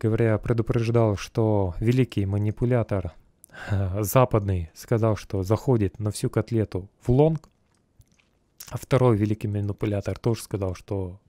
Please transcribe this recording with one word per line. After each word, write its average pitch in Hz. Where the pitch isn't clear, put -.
говоря, 110
предупреждал, 113
что 101
великий 117
манипулятор, 104
<laughs> 98
западный, 101
сказал, 110
что 95
заходит 107
на 104
всю 117
котлету 107
в -
лонг. 151
А -
второй 123
великий 107
манипулятор 101
тоже 113
сказал, 95
что 95